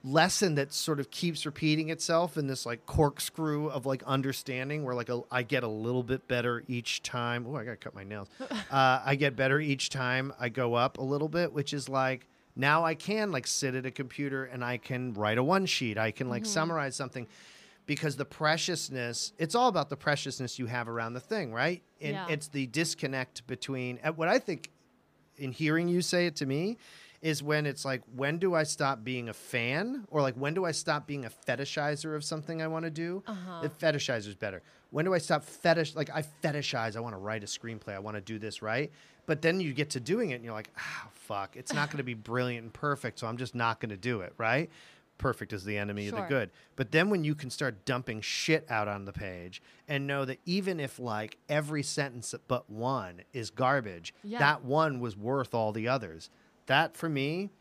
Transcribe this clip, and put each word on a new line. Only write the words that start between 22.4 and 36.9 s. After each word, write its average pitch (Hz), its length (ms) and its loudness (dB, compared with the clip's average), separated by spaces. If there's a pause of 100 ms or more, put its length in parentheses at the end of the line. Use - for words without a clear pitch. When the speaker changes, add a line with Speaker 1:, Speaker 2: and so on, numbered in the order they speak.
Speaker 1:
the 135 180 -2
disconnect 135 800 -2
between, 127 560 -4
uh, 156 100 0
what 160 160 0
I 233 100 6
think - 320 -4 (680)
in 135 160 -4
hearing 156 360 2
you 175 140 4
say 175 240 4
it 151 100 -2
to 143 100 0
me 165 300 0 (460)
is 151 200 2
when 147 240 2
it's - 180 -4
like, 131 180 -2 (140)
when 143 220 0
do 185 160 4
I 156 100 6
stop 135 400 0
being 123 240 -2
a 107 40 -6
fan? 170 760 -2
Or, 151 120 2
like, 131 120 2
when 139 200 -2
do 185 100 2
I 165 80 0
stop 147 340 -2
being 143 180 -6
a 113 60 -8
fetishizer 147 880 -2
of 151 80 -4
something 160 360 -6
I 160 60 -2
wanna 160 240 -4
do? 170 360 -4
Speaker 2:
Uh-huh. 180 360 -8
Speaker 1:
The 151 60 -2
fetishizer's 135 680 0
better. 95 260 -6 (300)
When 151 140 0
do 185 100 4
I 175 40 4
stop 151 260 2
fetish-, 165 500 2
like, 151 160 -2
I 156 120 -2 (200)
fetishize, 139 540 0